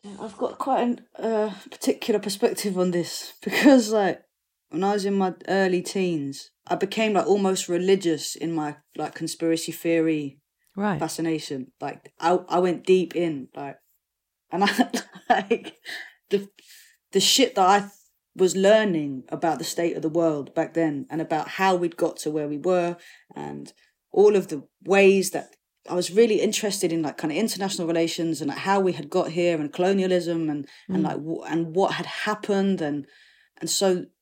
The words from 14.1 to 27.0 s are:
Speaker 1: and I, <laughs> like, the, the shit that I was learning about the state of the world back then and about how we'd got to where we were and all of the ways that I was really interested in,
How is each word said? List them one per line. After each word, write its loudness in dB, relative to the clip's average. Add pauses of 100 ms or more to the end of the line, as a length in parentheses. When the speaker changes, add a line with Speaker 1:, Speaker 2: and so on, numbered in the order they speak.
Speaker 1:
and 2
I, 2 (180)
<laughs> -20
like, 0 (520)
the, -2 (680)
the 4
shit 2
that 4
I 4 (460)
was 2
learning 2
about -2
the -10
state -2
of -6
the -2
world 0
back -2
then 0
and -4
about -2
how 2
we'd -2
got -2
to -6
where -4
we -6
were 0 (400)
and -12 (380)
all 6
of 0
the -8 (160)
ways 4
that -10 (340)
I -4
was -2
really 4
interested -2
in, -2